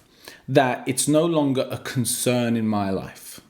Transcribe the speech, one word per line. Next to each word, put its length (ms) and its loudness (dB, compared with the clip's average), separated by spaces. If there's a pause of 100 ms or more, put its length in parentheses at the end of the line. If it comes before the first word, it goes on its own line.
(460)
that 400 2
it's 220 -2
no 160 4
longer 460 2
a 80 -8
concern 800 0
in 100 0
my 220 0
life. 600 -8